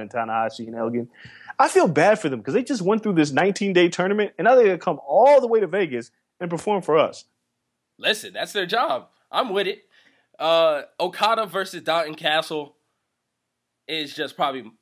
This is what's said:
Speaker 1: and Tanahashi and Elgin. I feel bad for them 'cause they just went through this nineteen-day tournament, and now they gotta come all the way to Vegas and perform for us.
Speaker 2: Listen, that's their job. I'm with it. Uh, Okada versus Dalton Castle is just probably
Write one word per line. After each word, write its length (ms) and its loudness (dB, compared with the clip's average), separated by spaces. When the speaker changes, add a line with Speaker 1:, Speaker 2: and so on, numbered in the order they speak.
Speaker 1:
and 80 -12
Tanahashi 580 -4
and 80 -14
Elgin. 320 -4
I 120 4
feel 180 4
bad 320 4
for 80 -6
them 160 -4
'cause 100 -6
they 100 0
just 180 -6
went 220 0
through 100 -2
this 180 2
nineteen-day 580 2
tournament, 480 -2
and 80 -4
now 100 6
they 100 6
gotta 120 2
come 300 -4
all 320 6
the 80 0
way 140 2
to 60 -2
Vegas 440 -4
and 80 -6
perform 320 -2
for 160 2
us. 280 0
Speaker 2:
Listen, 360 -4
that's 180 -8
their 140 -2
job. 420 -2
I'm 220 -2
with 140 0
it. 160 -10
Uh, 420 2
Okada 460 0
versus 380 -6
Dalton 320 -2
Castle 600 -4
is 280 -8
just 200 -8
probably 360 -4